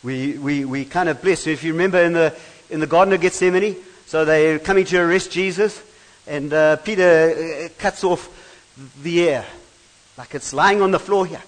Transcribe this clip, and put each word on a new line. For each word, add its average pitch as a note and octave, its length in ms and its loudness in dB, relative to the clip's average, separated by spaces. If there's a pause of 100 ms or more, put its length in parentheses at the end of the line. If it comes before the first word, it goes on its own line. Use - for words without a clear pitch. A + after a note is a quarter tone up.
We, C3 340 -6
we, C#3+ 300 -4
we C3 180 -6
kind F3 240 -2
of C#3+ 140 -6
bless." F3 240 -2
If D#3 180 -4
you E3 80 -4
remember F3+ 300 2
in E3+ 100 2
the, D#3+ 240 0 (320)
in D#3 120 -6
the D#3 60 -2
Garden F#3 280 4
of E3+ 80 -2
Gethsemane, F#3 540 0 (280)
so D#3 220 -2
they're D#3 320 4
coming F#3+ 280 2
to F3+ 120 0
arrest F3 320 0
Jesus, F#3+ 500 -2 (460)
and, D3 260 -8
uh, D#3 240 4
Peter, E3 880 2
uh, E3 40 -12 (100)
cuts - 260 -4
off F3+ 240 0 (760)
the E3+ 160 -2
ear, C#3+ 280 0 (720)
like B2 160 -18
it's - 180 -10
lying G3 300 2
on F#3+ 80 2
the F#3+ 100 0
floor G3 240 0
here. E3 240 -10